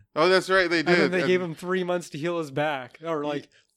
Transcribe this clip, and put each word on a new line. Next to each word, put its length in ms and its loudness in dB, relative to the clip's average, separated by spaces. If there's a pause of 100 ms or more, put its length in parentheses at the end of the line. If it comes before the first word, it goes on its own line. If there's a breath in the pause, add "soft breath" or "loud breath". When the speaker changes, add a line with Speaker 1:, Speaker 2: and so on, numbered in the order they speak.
(180)
Speaker 1:
Oh, 100 4
that's 220 4
right, 200 4
they 100 2
Speaker 2:
And 100 -2
then 80 6
Speaker 1:
did. 160 2
Speaker 2:
they 60 2
Speaker 1:
And 80 0
Speaker 2:
gave 140 2
him 140 -6
three 300 -4
months 240 -4
to 80 -12
heal 220 -4
his 120 -8
back, 540 -4
or, 180 -4
like, 200 -4
Speaker 1:
Ye- 60 -20 (280 soft breath)